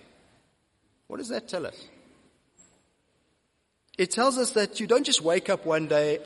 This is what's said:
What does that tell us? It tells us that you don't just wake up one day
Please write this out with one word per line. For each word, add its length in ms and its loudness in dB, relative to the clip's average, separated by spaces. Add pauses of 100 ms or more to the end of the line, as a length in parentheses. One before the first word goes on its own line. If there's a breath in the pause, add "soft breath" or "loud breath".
(1080)
What 120 -12
does 100 -10
that 180 -8
tell 180 -8
us? 160 -12 (2250)
It 140 0
tells 260 2
us 160 0
that 280 0
you 80 -4
don't 160 4
just 160 2
wake 280 0
up 160 0
one 220 0
day 400 2